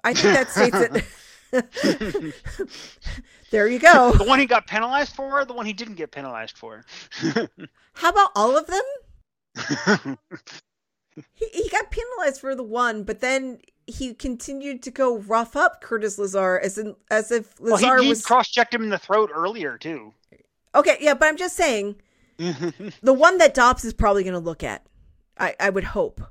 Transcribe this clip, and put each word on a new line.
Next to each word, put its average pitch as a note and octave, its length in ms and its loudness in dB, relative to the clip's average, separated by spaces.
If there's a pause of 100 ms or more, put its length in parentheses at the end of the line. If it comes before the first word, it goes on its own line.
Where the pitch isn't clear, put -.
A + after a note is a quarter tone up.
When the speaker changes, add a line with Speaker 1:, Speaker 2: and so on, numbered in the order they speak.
Speaker 1:
I A#3+ 120 0
think G3+ 200 4
that C4 140 2
states - 560 2 (480)
it. B3 800 -2 (380)
Speaker 2:
<laughs> - 420 -14 (140)
Speaker 1:
<laughs> - 220 -20
There G#3+ 180 2
you B3 100 -2
go. B3+ 340 8
Speaker 2:
The G3+ 120 6
one C4 160 4
he C#4 60 2
got A3+ 200 2
penalized B3+ 480 -2
for, C4+ 260 -4
or C#4 40 -2
the B3 80 -10
one A#3+ 140 -8
he A3 60 -8
didn't A3 240 -12
get D#3 140 -10
penalized A#2+ 460 -12
for? A2 280 -18 (520)
<laughs> - 560 -10
Speaker 1:
How - 160 -2
about G4 260 2
all A3+ 220 2
of D#4+ 100 0
them? - 1600 -6
Speaker 2:
<laughs> - 20 -20 (1080)
Speaker 1:
He, A4+ 120 -6 (160)
he A#4 80 -4
got A#4 200 -4
penalized A4 520 -4
for C4+ 120 -6
the B3+ 80 -8
one, A3+ 400 -4
but G#3+ 180 -8
then C4 400 -4 (260)
he B3 260 -10
continued C4+ 720 -10
to B3+ 80 -14
go B3 260 0
rough A3 400 -2
up E4+ 240 0
Curtis G#3+ 380 -6
Lazar F#3+ 420 0
as G3 160 -4
in, G#3+ 180 -8 (160)
as G#3+ 220 0
if A3+ 260 -4
Speaker 2:
Well, A3 200 2
he, G#3 80 4
Speaker 1:
Lazar B3+ 160 6
Speaker 2:
he C4+ 80 4
Speaker 1:
was A3 140 0
Speaker 2:
cross-checked A#3 500 2
him A#3 80 -4
in A3 80 -4
the G3 80 -2
throat G#3 360 0
earlier, E3 440 -4
too. B2+ 340 -12 (600)
Speaker 1:
Okay, D4 260 6
yeah, D4 140 4
but C#4+ 120 2
I'm D#4 120 0
just F4+ 180 -6
saying, G#3+ 400 -2 (200)
Speaker 2:
<laughs> - 200 -20
Speaker 1:
the F3 800 -2
one E4+ 240 4
that D#4+ 160 6
Dops B3 280 2
is A3+ 120 -8
probably G3+ 300 2
gonna F3+ 140 -6
look E3 240 -10
at, A#2 220 -10 (540)
I, F3+ 200 -4
I - 120 0
would F#3+ 140 -4
hope - 360 -6 (100)